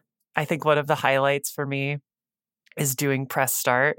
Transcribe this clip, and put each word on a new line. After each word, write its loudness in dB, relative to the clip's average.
I 2
think -2
one 4
of -2
the 2
highlights 0
for -6
me -4
is -2
doing 0
Press 0
Start. 2